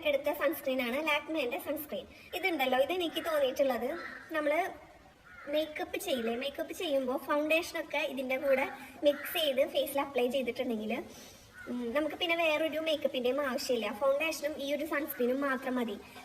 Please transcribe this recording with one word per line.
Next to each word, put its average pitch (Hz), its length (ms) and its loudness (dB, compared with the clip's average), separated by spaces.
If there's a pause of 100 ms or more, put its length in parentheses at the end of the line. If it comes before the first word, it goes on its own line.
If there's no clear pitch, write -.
എടുത്ത 285 280 2
സൺസ്ക്രീൻ 277 500 0
ആണ് 240 160 0 (120)
Lakmé-ന്റെ 294 500 0
സൺസ്ക്രീൻ. 294 480 -6 (280)
ഇതുണ്ടല്ലോ, 269 440 2
ഇതെനിക്ക് 320 500 0
തോന്നിയിട്ടുള്ളത്, 269 680 2 (320)
നമ്മള് 311 380 2 (760)
മേക്കപ്പ് 311 500 -2
ചെയ്യില്ലേ, 233 380 0
മേക്കപ്പ് 277 380 -6
ചെയ്യുമ്പോ 269 440 0
ഫൗണ്ടേഷൻ 320 600 2
ഒക്കെ 294 180 -4
ഇതിന്റെ 262 400 -2
കൂടെ 269 300 4 (360)
മിക്സ് 294 300 2
ചെയ്ത് 294 340 2
ഫേസിൽ 277 340 0
അപ്ലൈ 254 260 2
ചെയ്തിട്ടുണ്ടെങ്കിൽ, 240 760 -2 (680)
ഉം, 247 240 -4
നമുക്ക് 302 220 0
പിന്നെ 339 200 0
വേറൊരു 311 440 2
മേക്കപ്പിന്റെയും 285 680 0
ആവശ്യമില്ല. 233 440 0
ഫൗണ്ടേഷനും 294 640 2
ഈ 277 180 -2
ഒരു 285 100 -2
സൺസ്ക്രീനും 285 560 0
മാത്രം 262 340 0
മതി. 233 220 -2 (280)